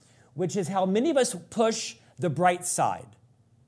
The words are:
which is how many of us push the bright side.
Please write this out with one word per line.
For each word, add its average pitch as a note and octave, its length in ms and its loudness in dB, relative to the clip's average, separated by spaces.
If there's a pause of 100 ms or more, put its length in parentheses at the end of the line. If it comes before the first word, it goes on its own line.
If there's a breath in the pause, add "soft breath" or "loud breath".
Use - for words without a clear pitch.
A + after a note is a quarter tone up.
(320 soft breath)
which F3 240 -4
is F3+ 120 -2
how F#3 180 0
many A3+ 240 2
of C#4 80 2
us B3 160 0 (160)
push A3+ 460 0 (220 soft breath)
the D#3+ 120 -2
bright F3+ 360 2
side. A2+ 500 -2 (520)